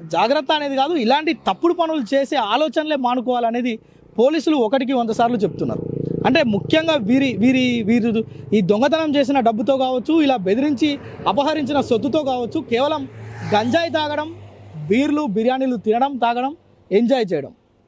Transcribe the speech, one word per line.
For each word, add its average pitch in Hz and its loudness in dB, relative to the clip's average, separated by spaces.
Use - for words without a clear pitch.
జాగ్రత్త 226 0
అనేది 294 -2
కాదు, 277 0
ఇలాంటి 294 2
తప్పుడు - 0
పనులు 320 -2
చేసే 277 0
ఆలోచనలే 294 0
మానుకోవాలనేది 240 -2
పోలీసులు 302 2
ఒకటికి 254 0
వంద 233 0
సార్లు 240 0
చెప్తున్నారు. - -2
అంటే 311 4
ముఖ్యంగా 311 2
వీరి, 254 2
వీరి, 247 2
వీరు 226 2
ఈ 214 6
దొంగతనం 269 2
చేసిన 277 2
డబ్బుతో 233 2
కావచ్చు, 262 0
ఇలా 269 4
బెదిరించి 269 0
అపహరించిన 285 0
సొత్తుతో 247 0
కావచ్చు, 254 -4
కేవలం 269 -2
గంజాయి 247 0
తాగడం, 302 -4
బీర్లు, 285 2
బిర్యానీలు 247 -2
తినడం, 240 0
తాగడం, 247 -2
ఎంజాయ్ 233 2
చేయడం. 139 -4